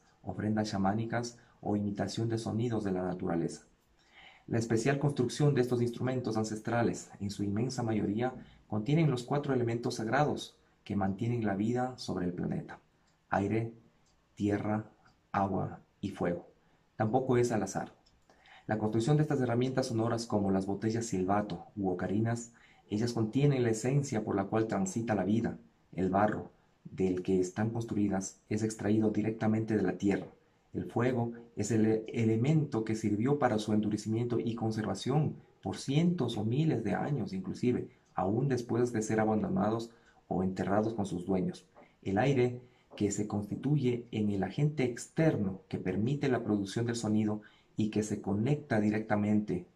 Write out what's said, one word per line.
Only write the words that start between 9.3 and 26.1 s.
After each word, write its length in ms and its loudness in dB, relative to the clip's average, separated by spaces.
elementos 420 0
sagrados 600 -2
que 100 -4
mantienen 500 0
la 100 0
vida 420 -2
sobre 300 -4
el 60 -4
planeta: 460 -6
aire, 440 0
tierra, 540 0
agua 480 -2
y 120 -6
fuego. 360 -4
Tampoco 420 2
es 140 2
al 120 0
azar. 300 -6
La 120 -2
construcción 400 2
de 60 4
estas 180 0
herramientas 460 0
sonoras 380 -2
como 240 0
las 160 2
botellas 400 -2
silbato 600 0
u 140 0
ocarinas, 640 0
ellas 220 0
contienen 500 2
la 100 4
esencia 520 0
por 140 0
la 80 2
cual 220 2
transita 480 0
la 100 0
vida. 320 0
El 180 0
barro 400 2